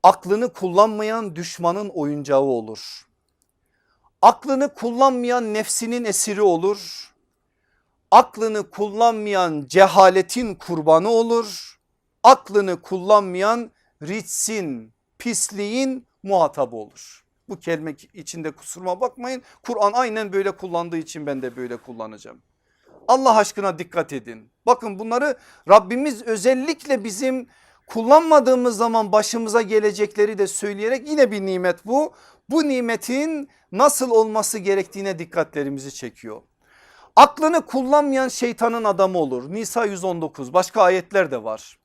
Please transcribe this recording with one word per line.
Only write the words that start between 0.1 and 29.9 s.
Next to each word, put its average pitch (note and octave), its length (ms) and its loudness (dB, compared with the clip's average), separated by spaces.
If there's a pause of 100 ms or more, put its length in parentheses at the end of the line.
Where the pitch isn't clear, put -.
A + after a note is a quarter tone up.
kullanmayan G#3 840 0
düşmanın F3 520 -4
oyuncağı D3 520 -2
olur. A#2 640 -6 (1160)
Aklını C4+ 520 2
kullanmayan A#3+ 800 0
nefsinin A#3 500 -6
esiri G#3 380 -4
olur. F#3+ 720 -2 (1000)
Aklını A3 600 4
kullanmayan G3+ 1000 0
cehaletin F#3+ 840 4
kurbanı D#3+ 540 2
olur. A#3 680 -2 (440)
Aklını G3 600 4
kullanmayan G3 880 0 (320)
ritsin, E3 920 -8 (260)
pisliğin A#3+ 880 -6 (160)
muhatabı D3 540 -2
olur. - 480 -18 (240)
Bu B2+ 100 -12
kelime D#3+ 380 -8 (180)
içinde E3 360 -12
kusuruma F3+ 500 -10
bakmayın. B3+ 420 -8 (200)
Kur'an G#3 300 -2
aynen A3 400 -4
böyle G3 180 -2
kullandığı E3+ 460 -8
için D#3+ 300 -10
ben C3+ 160 -6
de B2 140 -10
böyle A#2+ 200 -10
kullanacağım. A2+ 680 -18 (680)
Allah B3+ 280 4
aşkına G3 420 -2
dikkat E3+ 340 -6
edin. A2+ 380 -14 (160)
Bakın G#3+ 320 0
bunları B3 380 -2 (320)
Rabbimiz A3+ 540 4
özellikle B3+ 840 -2
bizim B3 440 -6 (380)
kullanmadığımız B3+ 920 4
zaman A3+ 360 0
başımıza A3 500 0
gelecekleri G#3 760 -2